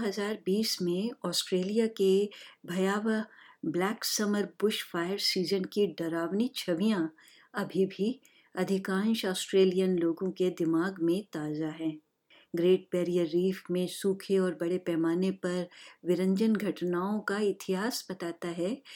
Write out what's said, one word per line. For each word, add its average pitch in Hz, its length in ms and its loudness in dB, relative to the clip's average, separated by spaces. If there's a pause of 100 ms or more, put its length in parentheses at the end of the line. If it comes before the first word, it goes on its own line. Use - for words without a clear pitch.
हज़ार 208 460 -2
बीस 214 360 2
में 180 280 0 (140)
ऑस्ट्रेलिया 190 640 0 (140)
के 190 120 6 (540)
भयावह 208 580 0 (400)
ब्लैक 180 400 -2
समर 208 440 0 (120)
बुश 214 320 0
फायर 180 260 -2 (140)
सीजन 185 400 0
की 208 140 4 (120)
डरावनी 170 580 -2
छवियां 185 500 2 (560)
अभी 185 240 0
भी 208 320 -2 (360)
अधिकांश 196 720 0
ऑस्ट्रेलियन 185 720 4
लोगों 170 320 0
के 180 280 0
दिमाग 165 440 0
में 175 200 2 (100)
ताज़ा 151 360 -4 (140)
हैं। 156 160 -4 (560)
ग्रेट 180 380 4
बैरियर 175 340 0
रीफ 180 440 0
में 180 180 0
सूखे 190 500 -2
और 180 220 2
बड़े 175 260 0
पैमाने 170 440 2 (140)
पर 180 240 -2 (380)
विरंजन 190 500 2
घटनाओं 185 720 -2
का 202 120 0
इतिहास 196 680 -2
बताता 175 380 -8
है 175 280 -2 (200)